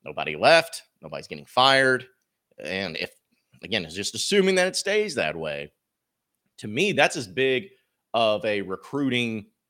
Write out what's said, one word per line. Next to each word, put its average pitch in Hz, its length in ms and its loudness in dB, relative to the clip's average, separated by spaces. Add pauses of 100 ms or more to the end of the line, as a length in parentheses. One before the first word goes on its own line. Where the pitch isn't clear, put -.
Nobody 76 320 -6
left. 147 480 4 (180)
Nobody's 76 260 -12
getting 73 180 -14
fired. 131 640 2 (540)
And 87 360 -6
if, - 140 -6 (520)
again, 92 220 -2
it's 80 100 -14
just 101 200 -6
assuming 190 400 2
that 185 120 4
it 185 80 -6
stays 208 400 -2
that 80 200 0
way, 76 360 -8 (880)
to - 100 -12
me, 160 260 0
that's 139 220 2
as 120 120 -6
big 127 420 0 (440)
of 110 300 2
a 104 200 0
recruiting 117 800 -4 (240)